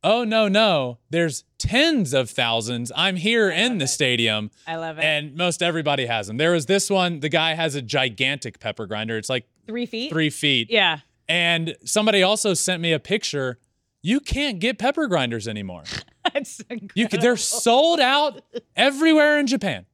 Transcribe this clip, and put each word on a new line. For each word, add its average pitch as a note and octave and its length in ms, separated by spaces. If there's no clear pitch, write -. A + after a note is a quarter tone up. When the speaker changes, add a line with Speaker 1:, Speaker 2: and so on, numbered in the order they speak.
Speaker 1:
"Oh, A#3 220
no, A3 240
no, F3 500
there's E3 340
tens B3 540
of C3 180
thousands. A#2 680
I'm F#3 200
here G#3 360
Speaker 2:
I - 40
Speaker 1:
in G#3+ 160
Speaker 2:
love G#3+ 80
Speaker 1:
the C3+ 40
Speaker 2:
it. C3 40
Speaker 1:
stadium." A#2 640
Speaker 2:
I E3 100
love D#3+ 220
it. D3+ 60
Speaker 1:
And D3+ 320
most F3 260
everybody D3 440
has A2+ 220
them. G#2+ 100
There D#3+ 140
was D#3+ 140
this G3 240
one, F3+ 300
the D3+ 80
guy D#3+ 260
has D#3+ 200
a C#3+ 80
gigantic C3 800
pepper G#2+ 260
grinder. A2 320
It's, G#2+ 100
like, B2+ 180
Speaker 2:
Three A#3 200
feet? A#3 240
Speaker 1:
three D#3 200
feet. C3 400
Speaker 2:
Yeah. F3+ 300
Speaker 1:
And E3 560
somebody G#3+ 380
also G3+ 320
sent F3 280
me E3 100
a D#3 80
picture. C3 580
You A3 200
can't C#4 400
get A3 180
pepper C#4 300
grinders A#2+ 400
anymore. G2 340
Speaker 2:
<laughs> - 260
That's - 280
Speaker 1:
You G#3+ 140
could, F#3 120
they're A#3+ 120
Speaker 2:
incredible. A3+ 40
Speaker 1:
sold C#4 640
out C4+ 420
everywhere D4 640
in C#4+ 80
Japan. E3+ 460